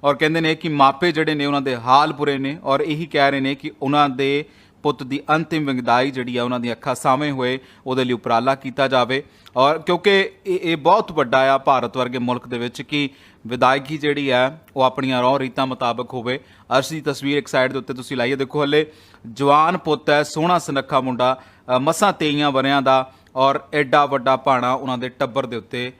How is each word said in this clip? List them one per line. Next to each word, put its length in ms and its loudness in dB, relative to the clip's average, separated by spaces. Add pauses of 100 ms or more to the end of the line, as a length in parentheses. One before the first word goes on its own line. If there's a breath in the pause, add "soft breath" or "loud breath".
ਔਰ 120 2
ਕਹਿੰਦੇ 260 0
ਨੇ 140 0
ਕਿ 140 -6
ਮਾਪੇ 420 4
ਜਿਹੜੇ 240 0
ਨੇ 100 -2
ਉਹਨਾਂ 160 0
ਦੇ 140 -2
ਹਾਲ 380 4
ਬੁਰੇ 240 -2
ਨੇ 260 -6
ਔਰ 160 0
ਇਹੀ 260 -4
ਕਹਿ 260 2
ਰਹੇ 80 -2
ਨੇ 160 -2
ਕਿ 160 -12 (100)
ਉਹਨਾਂ 280 2
ਦੇ 360 -2 (380 soft breath)
ਪੁੱਤ 200 -2
ਦੀ 260 -8
ਅੰਤਿਮ 360 0
ਵਿਦਾਈ 460 0
ਜਿਹੜੀ 260 -6
ਆ 60 0
ਉਹਨਾਂ 160 -2
ਦੀਆਂ 160 -6
ਅੱਖਾਂ 200 -6
ਸਾਹਮਣੇ 360 0
ਹੋਏ 280 -2 (280 loud breath)
ਉਹਦੇ 160 0
ਲਈ 100 0
ਉਪਰਾਲਾ 420 0
ਕੀਤਾ 320 -4
ਜਾਵੇ। 360 0 (340 soft breath)
ਔਰ 200 2
ਕਿਉਂਕਿ 540 2 (140)
ਇਹ, 180 -2
ਇਹ 140 0
ਬਹੁਤ 340 2
ਵੱਡਾ 440 2
ਆ 20 0
ਭਾਰਤ 400 0
ਵਰਗੇ 200 -2
ਮੁਲਕ 300 -4
ਦੇ 100 -6
ਵਿੱਚ 240 -8
ਕਿ 280 -4 (380 soft breath)
ਵਿਦਾਇਗੀ 500 0
ਜਿਹੜੀ 340 -2
ਹੈ 300 0 (140)
ਉਹ 60 0
ਆਪਣੀਆਂ 400 0
ਰਹੁ 180 2
ਰੀਤਾਂ 280 -4
ਮੁਤਾਬਕ 460 -4
ਹੋਵੇ। 260 -6 (380 soft breath)
ਅਰਸ਼ 120 0
ਦੀ 120 -8
ਤਸਵੀਰ 360 -2
ਇੱਕ 100 -4
ਸਾਈਡ 240 0
ਦੇ 60 -6
ਉੱਤੇ 160 -8
ਤੁਸੀਂ 240 -10
ਲਾਈਏ, 180 0
ਦੇਖੋ 280 -4
ਹਲੇ 220 2 (420 loud breath)
ਜਵਾਨ 500 2
ਪੁੱਤ 320 -2
ਹੈ, 140 4
ਸੋਹਣਾ 360 0
ਸੁਨੱਖਾ 420 -2
ਮੁੰਡਾ, 360 0 (380 loud breath)
ਅ, 40 2
ਮਸਾਂ 340 2
ਤੇਈਆਂ 380 0
ਵਰਿਆਂ 300 2
ਦਾ 300 2 (240 soft breath)
ਔਰ 240 2 (140)
ਐਡਾ 320 4
ਵੱਡਾ 320 0
ਭਾਣਾ 360 2
ਉਹਨਾਂ 240 -4
ਦੇ 120 -6
ਟੱਬਰ 360 -4
ਦੇ 100 -10
ਉੱਤੇ 440 -8